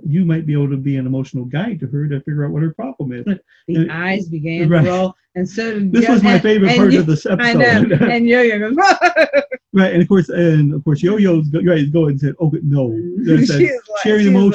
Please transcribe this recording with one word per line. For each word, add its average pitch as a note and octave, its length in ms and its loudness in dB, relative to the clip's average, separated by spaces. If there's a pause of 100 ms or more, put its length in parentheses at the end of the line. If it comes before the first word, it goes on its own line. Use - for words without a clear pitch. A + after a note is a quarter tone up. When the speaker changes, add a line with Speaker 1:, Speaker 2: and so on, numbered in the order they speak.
Speaker 1:
you E3 180 0
might D#3+ 200 -2
be D3 80 -2
able C#3+ 160 0
to C#3 80 -4
be C3+ 200 -4
an C3 100 -4
emotional C3 380 -6
guide E3 340 -6
to B2+ 80 -8
her C#3+ 200 -6
to C#3+ 120 -4
figure D3 260 -6
out D#3 60 -6
what D#3 100 -4
her D#3+ 140 -2
problem A3 380 -10
is." A#2+ 120 -12
Speaker 2:
The G3 160 -4 (340)
Speaker 1:
And D#3+ 160 0
Speaker 2:
eyes F3+ 380 -4
began E3 400 -4
Speaker 1:
Right. D#3+ 140 4
Speaker 2:
to B2+ 80 2
roll, F#3 240 -4 (180)
and F3+ 160 -4
so A3 300 -6
did G3 120 -2
Speaker 1:
This A#3 140 4
Speaker 2:
Yo-, C4 80 0
Speaker 1:
was G3+ 80 2
my G3+ 120 4
Speaker 2:
and, F3 100 2
Speaker 1:
favorite G#3+ 260 2
Speaker 2:
and - 80 2
Speaker 1:
part - 160 4
Speaker 2:
Yo-, - 60 4
Speaker 1:
of D#3+ 80 0
this D3+ 180 0
Speaker 2:
I A#3 300 0
know. A#3+ 100 2
Speaker 1:
episode. A#3 360 2
<laughs> B3 100 2
Speaker 2:
And A#3+ 180 0
Yo-Yo A#3 300 2
goes, A3 180 -2
<laughs> E4+ 640 2 (320)
Speaker 1:
Right, F#3+ 200 2
and F3 100 4
of - 40 0
course, F#3+ 220 2
and D#3 460 2
of D3 80 -6
course, D3 180 0
Yo-Yo's F3 480 2
go-, E3 140 -2
right, D3+ 280 0
going D#3 200 2
and C3+ 80 -4
said, C#3 200 -4
"Oh, D3+ 120 0 (100)
no." C#3 280 0
Speaker 2:
<laughs> A2+ 360 -8
Speaker 1:
That - 220 4
says, - 100 -2
Speaker 2:
She - 80 4
was B3+ 240 -4
like, G#3 140 -6
Speaker 1:
"Sharing G#3+ 220 2
Speaker 2:
she - 20 4
was F#3+ 80 4
like, G3 80 4 (100)